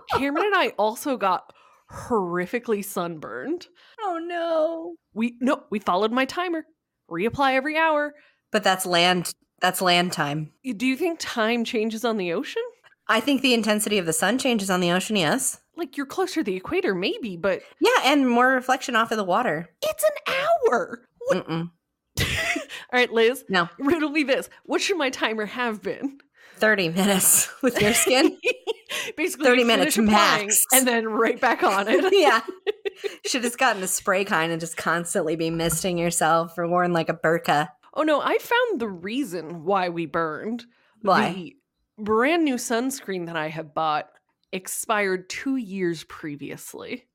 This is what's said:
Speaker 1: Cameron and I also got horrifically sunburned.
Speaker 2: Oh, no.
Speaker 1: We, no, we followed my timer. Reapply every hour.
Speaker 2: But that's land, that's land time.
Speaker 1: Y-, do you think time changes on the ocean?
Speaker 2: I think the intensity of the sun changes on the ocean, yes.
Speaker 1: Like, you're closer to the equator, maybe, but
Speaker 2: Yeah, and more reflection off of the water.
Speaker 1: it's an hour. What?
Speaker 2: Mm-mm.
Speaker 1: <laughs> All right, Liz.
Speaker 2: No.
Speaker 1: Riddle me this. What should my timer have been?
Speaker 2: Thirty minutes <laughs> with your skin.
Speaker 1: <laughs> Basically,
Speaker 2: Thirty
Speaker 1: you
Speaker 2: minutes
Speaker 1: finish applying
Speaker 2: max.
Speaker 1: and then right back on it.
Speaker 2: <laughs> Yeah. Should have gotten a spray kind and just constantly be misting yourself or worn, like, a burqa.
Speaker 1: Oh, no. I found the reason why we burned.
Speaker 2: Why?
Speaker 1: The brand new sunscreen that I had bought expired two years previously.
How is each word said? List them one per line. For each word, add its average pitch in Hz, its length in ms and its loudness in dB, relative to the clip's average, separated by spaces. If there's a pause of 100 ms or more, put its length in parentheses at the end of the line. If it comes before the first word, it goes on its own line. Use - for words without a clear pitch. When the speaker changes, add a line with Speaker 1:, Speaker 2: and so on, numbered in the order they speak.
(120)
Speaker 1:
Cameron 285 360 0
and 403 80 2
I 302 220 2
also 233 400 -2
got 190 340 -2 (400)
horrifically 202 920 -2
sunburned. 170 840 -8 (340)
Speaker 2:
Oh, 359 200 -4
no. 330 760 -2 (180)
Speaker 1:
We, 240 280 -4
no, 285 300 0
we 214 80 -2
followed 202 320 0
my 262 140 0
timer. 339 400 -4 (440)
Reapply 226 460 0
every 294 220 0
hour. 302 360 2 (380)
Speaker 2:
But 208 120 0
that's 190 220 2
land, 175 480 2 (280)
that's 180 200 2
land 175 320 4
time. 151 380 -4 (120)
Speaker 1:
Y-, 262 100 -6
do 196 120 -4
you 262 120 2
think 330 220 -2
time 233 440 0
changes 220 420 -4
on 226 120 0
the 175 160 -2
ocean? 294 300 -4 (440)
Speaker 2:
I 226 140 2
think 277 200 2
the 262 120 4
intensity 214 440 0
of 180 80 0
the 160 80 0
sun 196 240 2
changes 233 320 0
on 180 120 2
the 175 100 4
ocean, 185 240 0
yes. 190 460 0 (160)
Speaker 1:
Like, 320 180 -6
you're 285 120 -6
closer 359 340 -2
to - 20 2
the 190 140 -2
equator, 320 380 -2
maybe, 220 420 -4
but 175 240 -2 (180)
Speaker 2:
Yeah, 403 120 4 (120)
and 269 260 4
more 240 220 4
reflection 254 460 0
off 226 140 2
of 226 60 -4
the 214 60 0
water. 180 460 0 (120)
Speaker 1:
it's 622 220 -4
an 605 300 0 (400)
hour. - 320 -2 (220)
What? - 200 0
Speaker 2:
Mm-mm. 165 220 -4 (500)
Speaker 1:
<laughs> - 0 -
All - 60 0 (680)
right, 247 220 0
Liz. 226 340 2
Speaker 2:
No. 175 300 0
Speaker 1:
Riddle 294 320 0
me 302 140 0
this. 226 260 -2 (160)
What 349 160 -2
should 381 160 -2
my 269 140 0
timer 220 340 -4
have 220 380 -6
been? 196 340 -8 (380)
Speaker 2:
Thirty 202 340 2
minutes 190 580 4 (100)
<laughs> - 40 -20
with 247 180 2
your 208 140 4
skin. 269 420 4 (420)
Speaker 1:
<laughs> - 380 -10
Basically, 311 300 -2
Speaker 2:
Thirty 247 160 6
Speaker 1:
you 233 60 2
Speaker 2:
minutes 208 280 2
Speaker 1:
finish 214 160 4
applying 208 360 4
Speaker 2:
max. - 260 2
Speaker 1:
and 262 140 6
then 233 200 2
right 220 320 0
back 202 220 2
on 202 260 2
it. 359 240 4
Speaker 2:
<laughs> - 0 -
Yeah. 277 300 6 (840)
Should 254 160 -2
have 240 160 -2
gotten 214 240 2
a 185 40 -4
spray 196 380 0
kind 165 260 0
and 165 80 -4
just 165 180 -10
constantly 165 580 -2
be 165 160 -2
misting 165 480 0
yourself 170 580 0
or 175 100 -2
worn, 175 260 2
like, 165 160 0
a 160 40 2
burqa. 160 560 0 (240)
Speaker 1:
Oh, - 80 -2
no. 302 180 2
I 370 200 0
found 466 420 0
the 226 80 -4
reason 175 760 -8
why 185 240 0
we 170 180 -4
burned. 165 580 -4 (380)
Speaker 2:
Why? 175 300 2
Speaker 1:
The 175 220 -12 (440)
brand 233 460 2
new 269 100 0
sunscreen 233 720 -4
that 170 100 -8
I 156 120 -4
had 156 260 -10
bought 156 340 -2 (420)
expired 185 800 -2
two - 280 -4
years 185 480 -4
previously. - 1080 -12